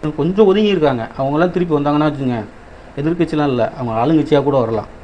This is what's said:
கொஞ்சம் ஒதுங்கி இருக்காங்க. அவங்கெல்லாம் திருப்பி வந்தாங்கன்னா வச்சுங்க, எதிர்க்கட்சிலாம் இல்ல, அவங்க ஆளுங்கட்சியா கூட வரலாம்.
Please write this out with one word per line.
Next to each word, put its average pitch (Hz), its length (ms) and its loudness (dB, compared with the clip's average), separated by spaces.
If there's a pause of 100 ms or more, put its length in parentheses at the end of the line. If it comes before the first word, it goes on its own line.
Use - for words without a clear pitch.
(180)
கொஞ்சம் 190 320 2
ஒதுங்கி 202 240 2
இருக்காங்க. 139 280 0 (160)
அவங்கெல்லாம் 151 360 0
திருப்பி 170 220 0
வந்தாங்கன்னா 147 340 0
வச்சுங்க, 127 300 -4 (600)
எதிர்க்கட்சிலாம் 156 520 0
இல்ல, 120 100 0 (140)
அவங்க 123 240 -6
ஆளுங்கட்சியா 147 420 2
கூட 139 220 2
வரலாம். 110 260 -4 (140)